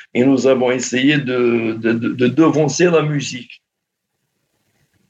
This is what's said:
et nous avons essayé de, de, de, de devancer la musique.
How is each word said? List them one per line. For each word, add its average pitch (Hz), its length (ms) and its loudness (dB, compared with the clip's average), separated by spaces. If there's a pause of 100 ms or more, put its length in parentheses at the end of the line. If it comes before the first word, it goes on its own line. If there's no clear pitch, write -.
(120)
et 123 100 0
nous 127 240 2
avons 127 240 2
essayé 127 460 0
de, 120 560 0
de, 113 200 -2
de, 117 180 -2
de 123 180 0
devancer 151 560 2
la 170 180 2
musique. 135 600 -8 (1500)